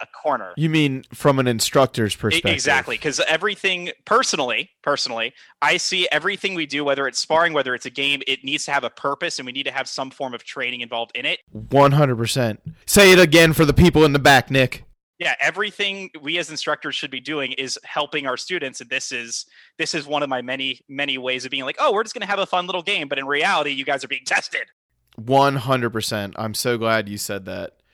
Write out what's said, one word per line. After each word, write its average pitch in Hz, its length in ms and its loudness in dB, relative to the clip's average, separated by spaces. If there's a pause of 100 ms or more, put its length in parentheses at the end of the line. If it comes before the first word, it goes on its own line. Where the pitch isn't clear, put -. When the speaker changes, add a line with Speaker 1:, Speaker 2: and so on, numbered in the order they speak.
Speaker 1:
a - 60 -12
corner. 110 500 -4
Speaker 2:
You 160 100 0
mean 147 340 0 (120)
from 139 240 2
an 127 100 2
instructor's 120 680 0
Speaker 1:
E-, - 40 -14
Speaker 2:
perspective? 160 340 0
Speaker 1:
exactly, 131 460 0
'cause 139 220 -4
everything, 180 680 -2 (140)
personally, 151 680 0 (120)
personally, 123 520 -4 (280)
I 160 160 2
see 180 340 -2
everything 190 420 -2
we 160 120 -4
do, 147 180 -4
whether 139 240 0
it's 123 100 -6
sparring, 160 360 2
whether 131 200 0
it's 120 120 -10
a 123 40 -8
game, 139 360 -4
it 131 180 -4
needs 147 220 -6
to 147 60 -4
have 139 120 0
a 113 60 -4
purpose, 147 480 -6
and 131 80 -10
we 123 60 -12
need 135 120 -8
to 135 80 -6
have 135 160 -6
some 135 220 -8
form 127 240 -10
of 117 100 -14
training 123 380 -8
involved 117 320 -8
in 123 100 -10
it. 165 160 -4 (100)
Speaker 2:
One 135 420 4
hundred 143 240 4
percent. 113 440 -2 (240)
Say 196 280 8
it 180 60 10
again 165 360 8
for 160 100 6
the 143 100 4
people 160 300 8
in 143 80 4
the 143 60 2
back, 135 320 6
Nick. 131 340 0 (340)
Speaker 1:
Yeah, 151 220 -2
everything 196 720 -4 (100)
we 156 180 -4
as 156 120 -6
instructors 151 460 -6
should 143 140 -6
be 131 100 -10
doing 139 320 -6
is 131 320 -8
helping 147 420 -6
our 123 100 -4
students, 139 440 -8
and 123 100 -14
this 131 220 -6
is, 117 340 -10 (320)
this 156 160 -4
is 147 120 -6
one 147 180 -2
of 139 40 -8
my 127 140 -4
many, 131 460 -8
many 139 300 -4
ways 127 260 -4
of 131 80 -8
being 135 120 -6
like, 143 140 -4
"Oh, 269 140 2
we're 208 100 2
just 220 120 -8
gonna 214 120 -8
have 196 140 -2
a 185 60 0
fun 180 200 -2
little 185 160 -4
game," 180 260 -4
but 139 100 -4
in 139 80 -6
reality, 151 440 0
you 135 140 -6
guys 139 200 -2
are 131 40 -14
being 131 160 -8
tested. - 420 -4 (500)
Speaker 2:
One 135 400 2
hundred 123 340 0
percent. 107 460 -4
I'm 110 160 -6
so 120 260 -2
glad 110 300 0
you 104 80 -8
said 98 280 -6
that. 92 360 -10 (140)